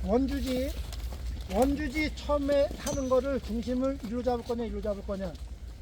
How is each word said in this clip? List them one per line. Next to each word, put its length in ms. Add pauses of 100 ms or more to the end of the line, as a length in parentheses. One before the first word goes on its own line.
원주지, 640 (840)
원주지 600
처음에 520 (100)
하는 300
거를 320
중심을 640
일로 180
잡을 220
거냐, 200
일로 180
잡을 240
거냐. 260 (500)